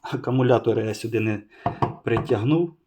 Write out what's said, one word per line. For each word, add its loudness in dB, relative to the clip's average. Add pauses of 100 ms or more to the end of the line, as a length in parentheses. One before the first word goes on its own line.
Акумулятори 2
я -4
сюди -4
не -2 (600)
притягнув 0 (120)